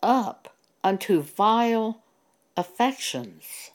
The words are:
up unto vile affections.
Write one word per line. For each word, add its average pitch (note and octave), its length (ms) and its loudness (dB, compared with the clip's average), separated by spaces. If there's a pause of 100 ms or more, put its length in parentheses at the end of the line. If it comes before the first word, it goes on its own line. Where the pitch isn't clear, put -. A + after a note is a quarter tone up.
up A#3 540 0 (280)
unto F#3+ 380 2
vile A3+ 800 0 (560)
affections. - 1160 -4